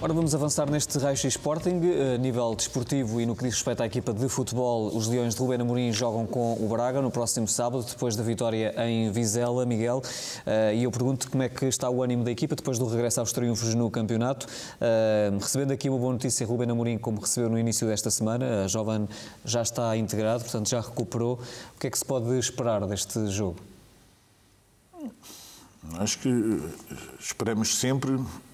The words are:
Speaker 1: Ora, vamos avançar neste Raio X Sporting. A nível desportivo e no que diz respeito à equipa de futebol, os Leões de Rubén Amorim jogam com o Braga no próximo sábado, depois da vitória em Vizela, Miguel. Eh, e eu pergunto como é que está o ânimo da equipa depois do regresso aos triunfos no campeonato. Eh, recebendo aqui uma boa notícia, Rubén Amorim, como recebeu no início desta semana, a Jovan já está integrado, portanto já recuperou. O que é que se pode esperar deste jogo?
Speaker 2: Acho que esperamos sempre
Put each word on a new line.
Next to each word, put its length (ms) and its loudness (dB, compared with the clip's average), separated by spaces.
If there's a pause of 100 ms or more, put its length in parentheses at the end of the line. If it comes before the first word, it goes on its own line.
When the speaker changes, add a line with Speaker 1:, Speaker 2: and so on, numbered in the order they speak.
Speaker 1:
Ora, 80 2
vamos 220 2
avançar 340 2
neste 300 0
Raio 180 2
X 180 0
Sporting. 460 0 (320)
A 60 2
nível 380 2
desportivo 640 0
e 40 2
no 120 0
que 80 -4
diz 100 0
respeito 300 0
à 20 0
equipa 260 -2
de 160 0
futebol, 600 0
os 180 0
Leões 260 2
de 80 -4
Rubén 200 2
Amorim 320 2
jogam 340 0
com 280 0
o 140 0
Braga 320 0
no 80 2
próximo 380 0
sábado, 420 0
depois 280 -2
da 80 -2
vitória 500 0 (100)
em 280 2
Vizela, 520 2
Miguel. 380 0 (420)
Eh, 300 4
e 80 2
eu 80 2
pergunto 400 0
como 140 2
é 40 0
que 180 -2
está 220 0
o 140 2
ânimo 220 2
da 80 0
equipa 240 -2
depois 240 -2
do 60 2
regresso 340 2
aos 100 -2
triunfos 460 0
no 160 4
campeonato. 560 0 (320)
Eh, 600 4
recebendo 300 0
aqui 180 -2
uma 120 2
boa 120 2
notícia, 320 0
Rubén 240 0
Amorim, 300 0
como 220 -2
recebeu 280 0
no 80 2
início 300 2
desta 240 0
semana, 540 0
a 20 -2
Jovan 400 0 (380)
já 180 0
está 340 0
integrado, 460 0
portanto 260 -2
já 120 2
recuperou. 580 -2 (380)
O 20 -20
que 80 -6
é 40 -2
que 60 -6
se 80 -2
pode 320 0
esperar 520 0
deste 400 -2
jogo? 300 -2 (2250)
Speaker 2:
Acho 240 -2
que 420 2 (600)
esperamos 580 0
sempre 400 2 (360)